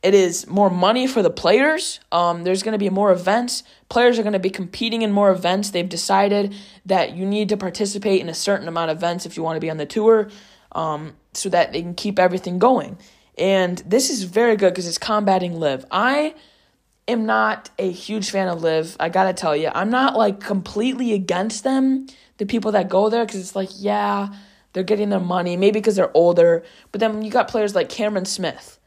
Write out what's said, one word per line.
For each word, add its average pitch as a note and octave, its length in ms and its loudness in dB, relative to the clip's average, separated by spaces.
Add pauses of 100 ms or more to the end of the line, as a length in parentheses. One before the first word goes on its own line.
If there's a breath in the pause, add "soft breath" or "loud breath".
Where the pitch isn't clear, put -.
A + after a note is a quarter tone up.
It G3 100 4
is F3+ 320 4
more G3 240 2
money G#3 380 2
for A#3+ 160 0
the E3+ 80 4
players. C#4+ 680 2 (120)
Um, F3 320 0
there's F#3 180 0
gonna A3 160 -4
be G3+ 140 0
more G3 200 2
events. G3 520 0 (260 soft breath)
Players A#3+ 300 4
are G#3+ 40 -2
gonna G3+ 140 -2
be F#3+ 140 -2
competing A3+ 500 -6
in G#3+ 100 0
more G3+ 200 6
events. F#3 400 0
They've B3+ 180 -2
decided G3+ 640 0 (320 loud breath)
that F3+ 300 0
you F#3 100 -6
need G#3 240 -2
to G#3 80 0
participate G3 640 -2
in E3+ 80 -8
a E3 60 -10
certain G3 320 -2
amount E3 240 -2
of D#3 60 -2
events E3+ 280 -4
if E3 100 -14
you D#3+ 60 -8
wanna D#3+ 180 -4
be D#3+ 120 -4
on D#3 60 -6
the D3+ 100 -4
tour, G#3+ 420 4 (440 loud breath)
um, D#3 400 -6 (200)
so - 160 -6
that F3 220 2
they E3 100 -6
can F3 140 -10
keep G3+ 240 -2
everything F#3 400 0
going. B3 400 2 (360 soft breath)
And F#3 480 0
this B3 280 0
is A3 120 -4
very A3 320 2
good F#3+ 200 2
'cause F3+ 100 -6
it's E3+ 140 -6
combating F#3 600 0
live. C3+ 300 -2
I C#4+ 460 0 (720 soft breath)
am A3 180 -2
not A3 540 -2
a F#3+ 100 -2
huge G3+ 400 -8
fan F#3+ 180 -2
of E3+ 140 -4
live, D#3+ 380 -2
I D#3+ 100 -2
gotta F#3+ 240 2
tell E3 220 -2
you. D#3 180 -2
I'm G3 160 -2
not, C4 260 2
like, G#3 240 2
completely A3+ 760 -2
against F#3+ 500 -2
them, C4 420 0 (320 loud breath)
the G3+ 80 -4
people G#3+ 280 -2
that G3 160 0
go G3 200 4
there, A#3 160 0
'cause G#3 120 -10
it's F#3 180 -10
like, F#3+ 200 -4
yeah, G3+ 520 -2 (460 loud breath)
they're F#3 100 -4
getting G#3 260 0
their G3 100 0
money, F3 380 -2
maybe G#3 240 2
'cause G#3+ 140 2
they're F#3 200 0
older. E3+ 480 6 (280 loud breath)
But G3+ 100 -8
then G#3+ 220 -2
you G#3+ 80 -8
got A#3+ 160 2
players G#3 260 -2
like F#3 160 0
Cameron G3+ 360 -4
Smith. - 600 -8